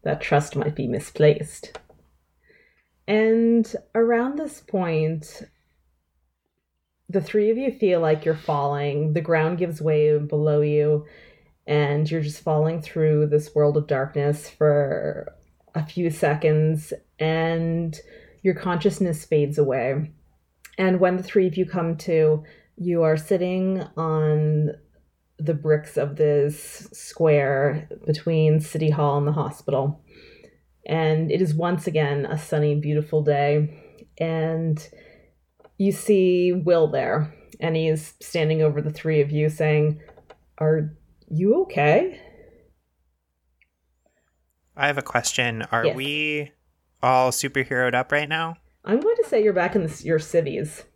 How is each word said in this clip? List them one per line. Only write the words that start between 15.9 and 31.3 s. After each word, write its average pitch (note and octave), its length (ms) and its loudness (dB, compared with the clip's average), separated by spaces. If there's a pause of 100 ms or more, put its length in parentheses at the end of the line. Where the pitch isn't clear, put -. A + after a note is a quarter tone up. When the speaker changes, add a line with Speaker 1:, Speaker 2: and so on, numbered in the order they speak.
Speaker 1:
seconds, D#3 840 0 (260)
and E3 760 -2 (460)
your F#3 140 0
consciousness F3 680 -2
fades D3 360 0
away. C3+ 520 0 (680)
And F#3 200 2
when F#3 180 4
the F#3 60 -6
three F#3+ 220 2
of F3+ 120 -2
you F#3 100 0
come E3 300 -2
to, D#3 460 2 (320)
you E3+ 280 0
are D#3 140 2
sitting F#3 680 -2 (140)
on D#3 720 0 (720)
the D#3+ 120 0
bricks D3+ 420 -2
of C#3+ 200 -4
this D3 760 0
square D3 960 0 (160)
between D#3 540 2
City D#3 320 -2
Hall D3 260 0
and C#3+ 80 0
the D3+ 60 0
hospital. C#3+ 680 -2 (840)
And D#3 460 0